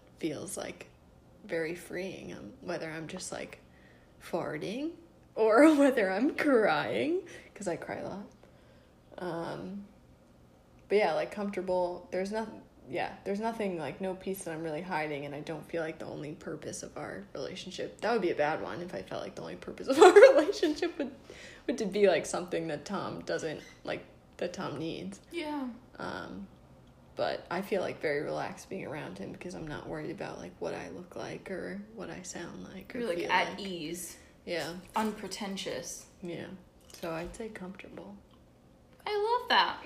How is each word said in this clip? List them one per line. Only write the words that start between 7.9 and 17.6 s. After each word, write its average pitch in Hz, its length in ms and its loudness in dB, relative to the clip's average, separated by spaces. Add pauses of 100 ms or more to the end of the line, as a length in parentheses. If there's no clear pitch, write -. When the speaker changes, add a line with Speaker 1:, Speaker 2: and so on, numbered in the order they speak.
Speaker 1:
a - 120 -8
lot. 202 180 -10 (920)
Um, 175 680 -8 (1040)
but 202 100 4
yeah, 180 160 4
like, 156 180 0
comfortable. 185 800 -2
There's 190 220 -4
noth-, 220 160 -4 (400)
yeah, 143 240 -4 (120)
there's 202 160 -2
nothing, 220 380 -2
like, 151 220 -8
no 185 140 -4
piece 190 300 -8
that 165 100 -6
I'm 160 80 -6
really 160 200 -6
hiding, 156 420 -4
and 143 100 -8
I 143 60 -8
don't 156 280 -8
feel 165 140 -2
like 160 160 -6
the - 80 -12
only 151 260 -8
purpose 156 520 -10
of - 120 -16
our 196 360 -10
relationship. - 680 -8